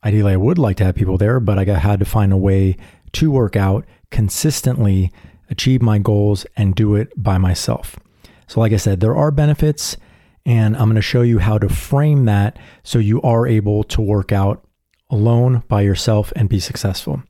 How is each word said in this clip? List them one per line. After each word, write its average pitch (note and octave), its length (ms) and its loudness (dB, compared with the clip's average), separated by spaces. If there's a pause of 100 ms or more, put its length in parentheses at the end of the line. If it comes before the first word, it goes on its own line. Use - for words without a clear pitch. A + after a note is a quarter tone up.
Ideally, G#2 300 2
I - 20 2
would A#2+ 220 2
like A2 200 0
to G2+ 60 0
have F#2 120 0
people F#2 220 -2
there, A2 220 2
but G2+ 180 0
I F#2+ 60 0
got, F#2+ 160 0
had G2+ 200 0
to G2 60 0
find G2+ 280 0
a F#2+ 40 2
way F#2+ 380 2 (380)
to D#3+ 180 0
work B2 240 0
out G2 300 0 (260)
consistently, G#2+ 1000 0 (400)
achieve C3 320 0
my G#2+ 180 2
goals, G#2 460 0 (120)
and G2 180 0
do G#2 200 2
it G#2+ 200 -4
by F#2+ 220 -2
myself. - 600 -2 (500)
So - 120 -4
like A2+ 140 2
I A2 40 2
said, G2 220 -2
there A2 160 0
are D3+ 160 0
benefits, D3+ 640 0 (500)
and A2 300 2
I'm A2 140 0
gonna A2 100 2
show A#2+ 220 0
you A#2+ 180 2
how G#2+ 200 2
to G2+ 100 0
frame C#3+ 560 0
that G#2 340 0 (240)
so - 160 -2
you G#2+ 220 0
are A#2+ 260 2
able G#2 380 0
to - 160 -4
work G2+ 320 0
out G2 340 -2 (420)
alone A#2 600 2
by G2+ 140 0
yourself G#2 520 0
and G2+ 140 0
be G2+ 100 0
successful. - 720 -6